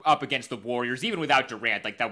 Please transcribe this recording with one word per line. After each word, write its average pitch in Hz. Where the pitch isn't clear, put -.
up 151
against 131
the 127
Warriors, 120
even 220
without 139
Durant, 110
like, 107
the 120